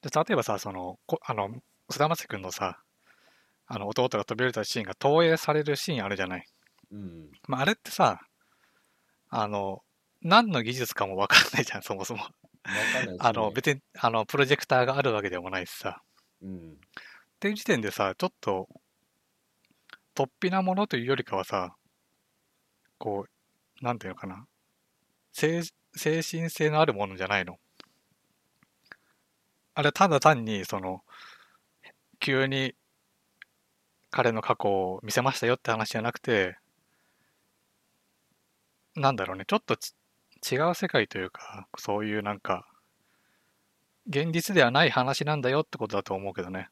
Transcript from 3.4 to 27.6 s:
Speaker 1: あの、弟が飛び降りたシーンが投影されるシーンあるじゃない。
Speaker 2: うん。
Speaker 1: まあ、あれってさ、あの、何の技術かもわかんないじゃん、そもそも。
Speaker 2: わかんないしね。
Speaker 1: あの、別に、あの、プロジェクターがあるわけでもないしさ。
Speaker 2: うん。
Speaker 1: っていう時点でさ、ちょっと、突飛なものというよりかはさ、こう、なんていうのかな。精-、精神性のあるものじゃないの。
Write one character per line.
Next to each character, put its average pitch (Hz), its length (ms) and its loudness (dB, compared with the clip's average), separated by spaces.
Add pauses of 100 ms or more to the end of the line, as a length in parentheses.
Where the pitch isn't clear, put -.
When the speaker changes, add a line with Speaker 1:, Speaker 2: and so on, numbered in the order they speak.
Speaker 1:
あ - 120 -8
の、 101 100 -6
弟 123 200 0
が 104 160 -2
飛 110 120 -6
び 123 80 0
降 127 40 2
り 120 40 -2
た 107 120 -4
シ - 160 -4
ー - 20 -6
ン - 20 -6
が 95 100 -10
投 147 240 2
影 165 180 4
さ - 160 -2
れ 151 100 2
る 147 140 0
シ - 160 -4
ー 120 100 -2
ン - 20 -4
あ 98 40 -4
る 101 80 -2
じ 95 60 -2
ゃ 92 40 -2
な 92 120 -6
い。 - 80 -14 (440)
Speaker 2:
う 104 60 -14
ん。 82 340 -14 (160)
Speaker 1:
ま 131 120 -4
あ、 - 20 -2
あ 135 60 2
れ 208 60 4
っ - 40 0
て - 140 -18
さ、 135 300 2 (1080)
あ 107 180 -2
の、 101 360 -4 (400)
何 214 280 8
の 135 120 2
技 117 120 -2
術 127 200 -4
か 104 120 0
も 95 100 -4
わ 98 120 2
か - 80 8
ん - 60 10 (120)
な 135 60 2
い 123 40 2
じ - 80 -8
ゃ 104 60 -8
ん、 92 40 -12
そ - 120 -6
も 95 100 -6
そ 117 120 -6
も。 101 60 -8
Speaker 2:
わ - 80 -12 (600)
か 127 100 0
ん - 0 -
な - 0 -
い - 40 0
し 98 40 -8
ね。 90 100 -10
Speaker 1:
あ 120 120 4
の、 110 200 0
別 147 200 0
に、 135 80 -2 (180)
あ 117 120 2
の、 110 160 0
プ - 120 -4
ロ 139 60 6
ジ 135 100 4
ェ - 20 -2
ク - 100 -8
タ 127 140 4
ー 123 60 4
が 135 100 0
あ 139 60 0
る 135 100 2
わ 104 100 0
け 98 80 -2
で 90 80 -4
も 90 120 -8
な 92 100 -4
い 90 60 -8
し - 40 -16
さ。 - 320 -10 (400)
Speaker 2:
う 95 60 -14
ん。 85 240 -12
Speaker 1:
っ 73 40 -20 (640)
て 202 100 -2
い 214 40 0
う - 20 -2
時 208 100 -10
点 156 160 2
で 107 120 -2
さ、 98 260 0
ち - 60 -2
ょ - 20 0
っ 185 140 -4
と、 95 280 -2 (1500)
突 135 140 0 (120)
飛 185 100 0
な 190 120 2
も 185 120 2
の 202 120 0
と - 100 -4
い 120 60 -2
う - 20 -6
よ 131 100 2
り 120 100 -4
か - 120 -4
は 92 80 0
さ、 90 320 -4 (1200)
こ 101 280 -6 (540)
う、 131 40 -12
な 120 100 -2
ん 117 40 -10
て 98 80 -12
い 95 40 -8
う 90 40 -10
の - 60 -18
か 101 60 -12
な。 98 200 -14 (880)
精-、 165 300 0 (340)
精 160 260 0
神 165 280 -4
性 151 200 0
の 151 100 4
あ 160 60 8
る 139 80 2
も 101 120 -2
の 95 100 -10
じ 92 80 -2
ゃ 95 40 -2
な 101 120 4
い 92 40 -2
の。 90 140 -12 (2250)